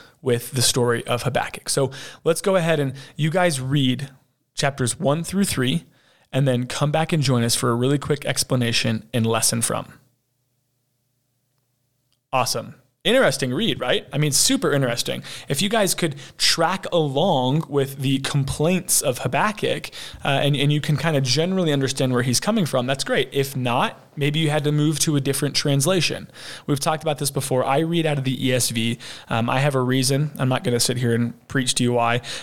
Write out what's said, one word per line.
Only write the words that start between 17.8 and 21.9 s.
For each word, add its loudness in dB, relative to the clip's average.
the 0
complaints 0
of 0
Habakkuk, -2
uh, 0
and, 2
and 2
you 2
can 0
kinda 0
generally 0
understand 0